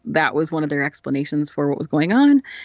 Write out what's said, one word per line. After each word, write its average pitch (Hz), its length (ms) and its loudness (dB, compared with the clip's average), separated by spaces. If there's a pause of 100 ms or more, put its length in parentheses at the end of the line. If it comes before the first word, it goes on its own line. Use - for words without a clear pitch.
that 151 280 0
was 156 200 -2
one 156 100 -2
of 151 60 -2
their 143 160 -2
explanations 147 640 -4
for 147 160 -2
what 143 100 -2
was 135 80 -6
going 156 280 0
on. 277 280 6 (240)